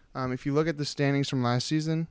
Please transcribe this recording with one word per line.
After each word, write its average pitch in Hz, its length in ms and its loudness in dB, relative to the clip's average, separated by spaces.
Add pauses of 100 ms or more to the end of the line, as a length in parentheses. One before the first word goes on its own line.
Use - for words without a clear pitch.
(160)
um, 127 160 -4
if 127 140 -6
you 139 80 0
look 156 160 2
at 151 80 -2
the 147 80 -4
standings 139 440 2
from 131 140 0
last 123 240 2
season, 160 440 0